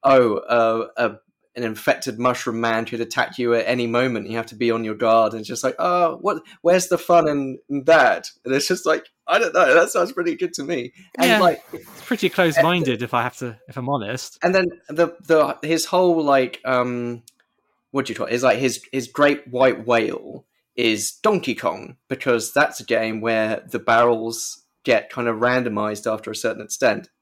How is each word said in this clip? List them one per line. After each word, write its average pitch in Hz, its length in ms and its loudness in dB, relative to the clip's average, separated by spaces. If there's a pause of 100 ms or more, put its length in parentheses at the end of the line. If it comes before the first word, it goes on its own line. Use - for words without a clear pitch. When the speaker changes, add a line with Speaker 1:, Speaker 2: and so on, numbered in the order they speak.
Speaker 1:
"Oh, 127 360 4
uh, 113 580 0
a, 117 140 0 (440)
an 120 100 -6
infected 113 540 -4
mushroom 120 440 -2
man 113 240 0
could 117 160 -6
attack - 360 -4
you 120 160 0
at 113 140 0
any 123 180 0
moment. 117 440 -2
You 117 80 -6
have 113 80 -6
to - 80 -20
be 117 160 0
on 113 140 -2
your 110 100 -6
guard." 113 380 4
And 110 80 -8
it's 107 80 -12
just 120 160 -8
like, 127 140 -2
"Oh, 175 440 0
what? 185 200 -4 (200)
Where's 175 260 2
the 175 80 0
fun 165 320 4
in, 139 300 -4 (100)
in 139 160 -4
that?" 131 460 4 (140)
And 131 100 0
it's 143 140 0
just 180 180 -4
like, 156 180 0 (220)
I 185 120 2
don't 233 140 -2
know. 170 220 6
That 170 160 6
sounds 180 220 -2
pretty 170 220 -4
good 175 200 -6
to 143 100 -8
me. 135 280 -6 (260)
And, 262 100 2
Speaker 2:
Yeah, 214 120 4
Speaker 1:
like, 175 220 2 (100)
Speaker 2:
it's - 320 -18
pretty 208 260 -2
close-minded, 160 720 2
if 117 120 -8
I 120 80 0
have 123 160 -6
to, 117 200 -10 (100)
if - 80 -16
I'm 127 140 -8
honest. 127 520 -6
Speaker 1:
And 180 120 2
then 185 120 2 (220)
the, 170 320 0
the, 151 420 2
his 160 220 0
whole, 180 400 2
like, 135 400 2
um, 123 580 -2 (680)
what 135 160 -4
do 110 60 -8
you 104 40 -12
call 110 100 -6
it? - 60 -8
Is, 120 100 -2
like, 117 160 2
his, 131 240 -2 (100)
his 131 160 -4
great 147 400 0
white 123 380 0
whale 117 580 -2 (300)
is 110 380 -2
Donkey 190 420 0
Kong, 104 420 -6 (120)
because 120 440 -2
that's - 280 -2
a 110 40 -16
game 113 360 -2
where 110 500 -2
the 120 80 -4
barrels 117 840 0 (200)
get 113 260 0
kind 120 180 -4
of 113 80 -2
randomized 110 760 -2
after 107 180 -8
a 107 60 -8
certain 113 260 -6
extent. - 460 -2 (140)